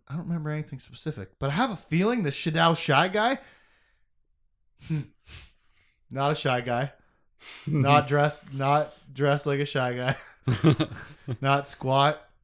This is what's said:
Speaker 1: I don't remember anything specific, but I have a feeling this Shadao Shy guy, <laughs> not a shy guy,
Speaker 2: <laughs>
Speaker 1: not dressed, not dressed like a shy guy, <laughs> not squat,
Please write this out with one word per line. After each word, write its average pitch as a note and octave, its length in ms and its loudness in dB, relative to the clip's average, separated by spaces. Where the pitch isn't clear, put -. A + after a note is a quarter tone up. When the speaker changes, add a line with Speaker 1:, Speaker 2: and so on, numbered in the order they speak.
Speaker 1:
I C3 80 -12
don't E3+ 120 -8
remember D#3+ 220 -4
anything D3+ 300 -8
specific, - 600 -12
but C3+ 100 -2
I C#3 40 -2
have A#3+ 180 0
a G3 40 -8
feeling G3+ 480 0
this C#3+ 120 -2
Shadao E3 420 2
Shy D3+ 320 4
guy, G#3+ 300 0
<laughs> - 0 -
not C#3 200 0
a D3+ 40 0
shy B2+ 260 0
guy, B2 300 -2
Speaker 2:
<laughs> - 380 -18
Speaker 1:
not C#3+ 400 4
dressed, D3 460 0
not C#3+ 400 0
dressed C#3+ 320 0
like C#3+ 140 0
a C#3+ 60 -2
shy B2+ 280 -2
guy, B2 220 -2
<laughs> - 340 -12
not C#3 260 2
squat, C#3 540 2